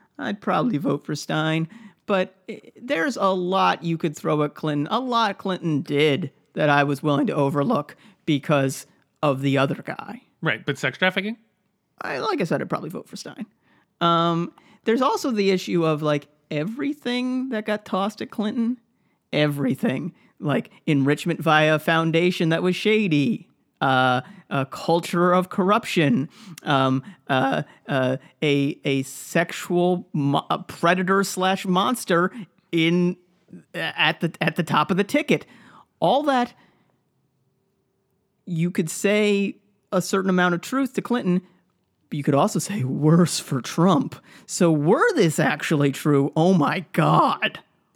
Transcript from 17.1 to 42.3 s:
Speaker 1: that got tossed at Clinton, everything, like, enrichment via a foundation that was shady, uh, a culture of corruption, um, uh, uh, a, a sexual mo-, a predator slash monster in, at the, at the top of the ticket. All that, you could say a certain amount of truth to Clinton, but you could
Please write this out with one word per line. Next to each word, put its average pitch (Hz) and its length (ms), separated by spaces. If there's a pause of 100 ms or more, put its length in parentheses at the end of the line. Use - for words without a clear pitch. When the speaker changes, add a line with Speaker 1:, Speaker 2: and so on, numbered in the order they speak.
Speaker 1:
that 214 180
got 214 180
tossed 196 380
at - 80
Clinton, 226 480 (540)
everything, 143 840 (240)
like, 151 320 (160)
enrichment 147 540
via 156 340
a 156 40
foundation 165 720
that 165 120
was 180 140
shady, 165 720 (320)
uh, 127 400 (300)
a 135 160
culture 175 640
of 180 160
corruption, 175 800 (340)
um, 131 400 (260)
uh, 151 340 (260)
uh, 131 280 (260)
a, 143 420
a 139 180
sexual 175 1080
mo-, 143 380
a 160 80
predator 185 680
slash 190 420
monster 190 640 (400)
in, 175 460 (580)
at 165 460
the, 160 200
at 185 160
the 180 60
top 156 280
of 185 80
the 202 60
ticket. 285 420 (520)
All 233 260
that, 254 280 (1900)
you 175 260
could 175 200
say 202 640 (360)
a 185 80
certain 190 300
amount 180 240
of 170 60
truth 262 340
to - 80
Clinton, 185 380 (680)
but - 80
you 143 60
could 139 120